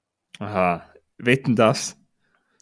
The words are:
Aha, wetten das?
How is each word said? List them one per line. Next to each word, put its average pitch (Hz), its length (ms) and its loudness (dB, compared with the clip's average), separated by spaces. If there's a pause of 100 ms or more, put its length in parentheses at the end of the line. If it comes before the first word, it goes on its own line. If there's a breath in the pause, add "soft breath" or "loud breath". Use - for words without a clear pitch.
(400)
Aha, 92 540 -4 (240)
wetten 123 380 0
das? 113 420 0 (640)